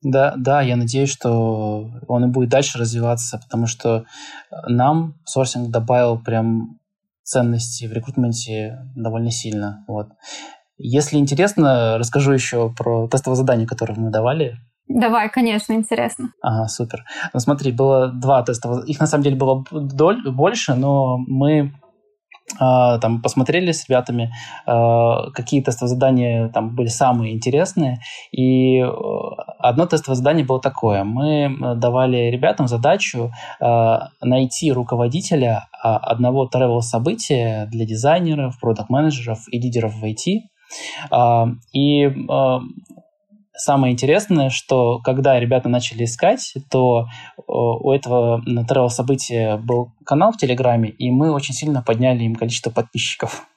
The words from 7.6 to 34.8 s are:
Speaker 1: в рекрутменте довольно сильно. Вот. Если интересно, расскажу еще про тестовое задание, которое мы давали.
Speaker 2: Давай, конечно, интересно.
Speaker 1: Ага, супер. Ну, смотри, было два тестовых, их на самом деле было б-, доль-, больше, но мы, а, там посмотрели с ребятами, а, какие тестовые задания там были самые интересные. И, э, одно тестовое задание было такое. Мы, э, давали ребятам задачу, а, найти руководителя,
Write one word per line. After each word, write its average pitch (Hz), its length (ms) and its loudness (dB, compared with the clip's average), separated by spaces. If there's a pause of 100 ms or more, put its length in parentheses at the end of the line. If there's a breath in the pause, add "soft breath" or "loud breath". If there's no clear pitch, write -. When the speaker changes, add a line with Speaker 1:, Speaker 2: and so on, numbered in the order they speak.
Speaker 1:
в 110 60 -10
рекрутменте 113 840 -4 (180)
довольно 113 340 -4
сильно. 104 560 -6
Вот. 107 220 -8 (680 loud breath)
Если 143 400 0
интересно, 139 800 2
расскажу 135 340 2
еще 120 380 0
про 117 380 -2
тестовое 131 280 0
задание, 123 300 2
которое 113 340 -6
мы 113 100 -2
давали. 120 460 -2 (320)
Speaker 2:
Давай, 233 400 2
конечно, 220 460 0
интересно. 226 580 -2 (100)
Speaker 1:
Ага, 113 260 0
супер. - 360 -8 (300 loud breath)
Ну, - 60 0
смотри, 139 320 0
было 131 360 4
два 127 340 2
тестовых, 123 460 -4
их 151 120 -4
на 156 60 2
самом 147 180 0
деле 139 120 2
было 135 200 2
б-, 143 240 -8
доль-, 143 500 0
больше, 151 440 0
но 131 440 2
мы, 139 540 2 (840)
а, 127 400 4
там 117 240 0
посмотрели 151 480 0
с 160 180 -4
ребятами, 120 440 0 (340 loud breath)
а, 117 640 2
какие 135 320 -2
тестовые 127 320 -2
задания 123 540 2
там 113 260 -4
были 120 140 -2
самые 117 460 0
интересные. 131 680 0 (320 loud breath)
И, 131 480 4
э, 127 100 0 (720)
одно 123 260 2
тестовое 139 300 -2
задание 147 280 2
было 131 160 0
такое. 104 440 0
Мы, 127 240 -2 (160)
э, 135 320 -4
давали 123 540 2
ребятам 135 360 0
задачу, 120 640 0 (300 loud breath)
а, 117 480 2 (140)
найти 131 500 0
руководителя, 123 960 0 (140)